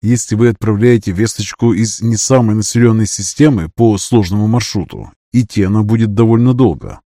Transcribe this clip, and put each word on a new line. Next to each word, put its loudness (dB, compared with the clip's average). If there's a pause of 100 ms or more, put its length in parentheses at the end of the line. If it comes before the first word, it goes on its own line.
Если -2
вы 2
отправляете 0
весточку -2
из -2
не -2
самой 0
населённой 2
системы 0
по 2
сложному 0
маршруту, -4 (200)
идти 0
она 0
будет 0
довольно 4
долго. -2 (100)